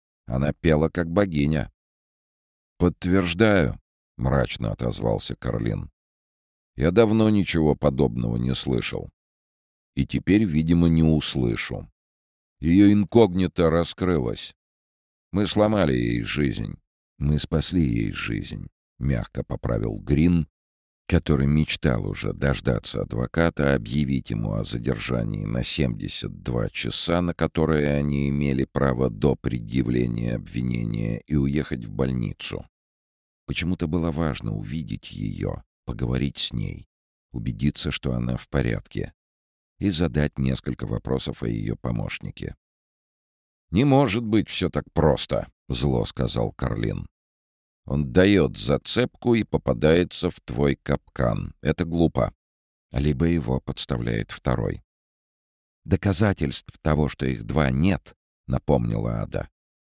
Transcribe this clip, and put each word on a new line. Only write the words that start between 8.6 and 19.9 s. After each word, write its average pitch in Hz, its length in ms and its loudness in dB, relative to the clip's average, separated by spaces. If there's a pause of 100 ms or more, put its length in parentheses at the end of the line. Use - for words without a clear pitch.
И 69 140 -2
теперь, 95 380 2
видимо, 85 440 4
не 80 140 4
услышу. 64 880 0 (680)
Ее 95 320 8
инкогнито 92 800 4
раскрылось. 80 840 -2 (760)
Мы 101 140 0
сломали 104 480 2
ей 58 300 0
жизнь. 53 560 -4 (400)
Мы 71 180 2
спасли 80 460 0
ей 55 300 0
жизнь», — 50 540 -8 (320)
мягко 62 440 -4
поправил 55 560 -4